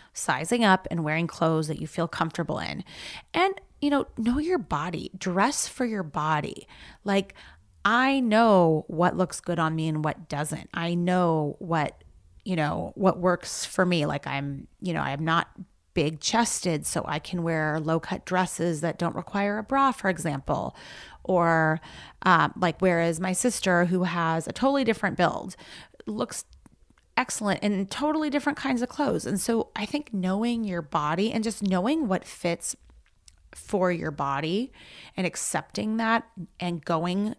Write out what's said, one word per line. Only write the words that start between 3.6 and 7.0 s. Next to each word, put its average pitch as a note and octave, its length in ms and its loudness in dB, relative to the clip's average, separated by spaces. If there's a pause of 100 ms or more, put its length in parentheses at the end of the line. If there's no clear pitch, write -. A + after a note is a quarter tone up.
you C#4+ 80 2
know, C#4+ 200 2 (100)
know A#3+ 200 0
your E4+ 200 0
body, D#3+ 580 -4
dress G3 500 0
for - 200 -4
your G#3+ 160 -4
body. D#3 680 -2 (340)